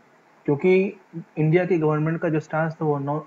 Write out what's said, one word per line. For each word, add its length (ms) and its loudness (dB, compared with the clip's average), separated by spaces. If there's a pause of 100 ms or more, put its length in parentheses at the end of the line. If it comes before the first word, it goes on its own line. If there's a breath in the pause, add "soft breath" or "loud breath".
(460)
क्योंकि 540 2 (380)
India 280 2
की 120 0
government 440 0
का 80 -2
जो 100 -2
stance 340 -4
था, 120 -6
वो 140 0
non-, 280 -4